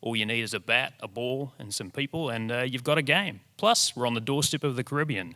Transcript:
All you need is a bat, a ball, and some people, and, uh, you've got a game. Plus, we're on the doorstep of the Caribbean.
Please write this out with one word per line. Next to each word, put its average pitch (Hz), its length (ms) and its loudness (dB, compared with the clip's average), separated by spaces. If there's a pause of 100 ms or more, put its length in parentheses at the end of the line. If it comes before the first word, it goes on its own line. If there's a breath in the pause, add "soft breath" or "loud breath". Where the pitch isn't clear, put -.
All 117 140 -2
you 110 100 2
need 117 160 2
is 110 120 -2
a 107 60 0
bat, 120 400 0
a 113 80 -12
ball, 123 500 -4
and 104 160 -12
some 98 180 -6
people, 147 380 -4
and, 113 220 -2
uh, 120 100 0
you've 127 220 -2
got 147 140 4
a 160 40 2
game. 147 400 0 (160)
Plus, - 380 4
we're 123 100 0
on 120 80 4
the 117 80 0
doorstep 143 420 0
of 139 120 2
the 123 80 -2
Caribbean. 131 520 -2